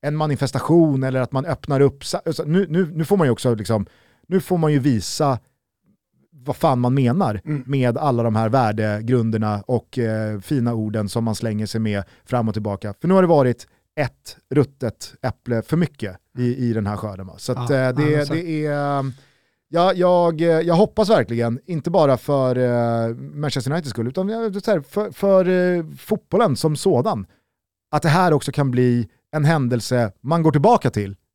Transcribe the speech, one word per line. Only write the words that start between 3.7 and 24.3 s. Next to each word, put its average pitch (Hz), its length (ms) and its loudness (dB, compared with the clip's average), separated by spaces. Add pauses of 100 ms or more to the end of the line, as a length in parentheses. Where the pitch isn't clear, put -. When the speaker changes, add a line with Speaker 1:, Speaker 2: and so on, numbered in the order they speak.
Speaker 1:
nu 185 120 0
får 180 180 -2
man 156 140 2
ju 147 60 4
visa 131 600 0 (960)
vad 135 240 -8
fan 139 240 2
man 123 140 2
menar 135 500 0
Speaker 2:
Mm. 151 220 -6
Speaker 1:
med 127 320 0
alla 127 240 0
de 113 140 0
här 110 120 0
värdegrunderna 110 1160 0
och, 123 320 -4
eh, 110 420 -2
fina 120 340 -2
orden 107 340 -4
som 113 160 -4
man 113 100 -2
slänger 107 320 -4
sig 113 140 -4
med 104 240 -2 (200)
fram 120 240 -2
och 104 60 -4
tillbaka. 104 460 -6
För 160 80 -4
nu 185 60 4
har 190 80 6
det 180 60 4
varit 135 380 2 (300)
ett - 400 -8 (140)
ruttet - 720 -2
äpple 120 400 -4
för - 140 -4
mycket 110 400 -4 (220)
i, 123 160 0
Speaker 2:
Mm. 127 100 -6
Speaker 1:
i 120 80 0
den 107 140 -2
här 104 100 -4
skörden, 95 300 -10
va? 92 120 -18
Så - 140 -6
att, 120 180 -4
Speaker 2:
Ja, 143 60 0
Speaker 1:
eh, 127 180 0
det, 151 160 0
Speaker 2:
ja, 147 160 0
så 156 80 -6
Speaker 1:
det 160 320 -4
är, 143 340 -2
eh, 135 40 -4 (640)
ja, 175 260 2
jag, 175 460 2
eh, 170 80 2
jag 165 260 2
hoppas 208 360 2
verkligen, 117 560 0
inte 170 240 -4
bara 147 260 4
för, 131 400 0
eh, 117 600 0
Manchester 139 560 -6
Uniteds 156 180 -4
skull, 110 180 -4
utan, 185 200 -4
ja, 226 100 -4 (100)